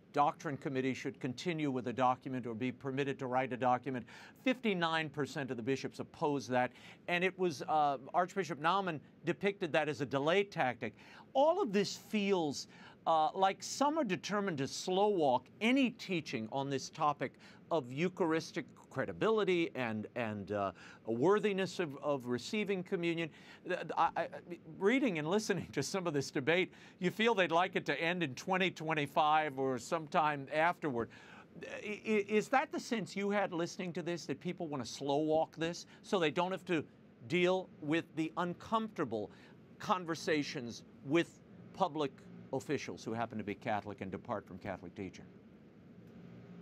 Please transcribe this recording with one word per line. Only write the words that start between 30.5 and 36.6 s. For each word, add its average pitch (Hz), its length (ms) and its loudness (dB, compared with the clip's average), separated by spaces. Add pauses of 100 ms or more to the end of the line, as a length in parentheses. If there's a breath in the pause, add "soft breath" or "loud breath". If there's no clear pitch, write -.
afterward. 156 540 2 (560 loud breath)
I, - 420 -8
i-, 208 220 4
is 214 220 4
that 285 240 2
the 294 80 -4
sense 214 340 -4
you 202 140 0
had 202 240 2
listening 175 400 -4
to 180 80 -6
this, 165 240 -6
that - 160 -6
people 175 260 -6
want 143 160 -4
to 117 80 -8
slow 143 280 0
walk 156 360 0
this 165 300 -4 (180 loud breath)
so 202 160 0
they 151 120 4
don't 175 200 0
have 185 140 -6